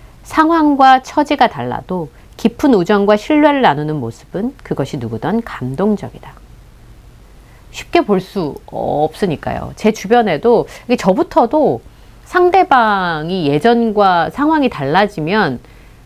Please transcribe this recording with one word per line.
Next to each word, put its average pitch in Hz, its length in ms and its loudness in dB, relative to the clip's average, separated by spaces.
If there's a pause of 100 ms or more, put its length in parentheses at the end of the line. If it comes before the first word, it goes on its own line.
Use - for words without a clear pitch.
(240)
상황과 294 800 4
처지가 285 460 0
달라도 139 600 -6 (280)
깊은 262 380 0
우정과 202 420 2
신뢰를 294 460 2
나누는 151 340 0
모습은 165 680 -8
그것이 - 340 -6
누구든 127 460 -4
감동적이다. 139 880 -6 (1400)
쉽게 - 320 -2
볼 202 180 0
수 180 340 -8 (120)
없으니까요. 135 1120 -4
제 214 160 0
주변에도, 214 760 0 (200)
이게 240 100 0
저부터도 226 840 0 (440)
상대방이 202 1200 0
예전과 202 840 2
상황이 294 380 0
달라지면 160 920 -2 (460)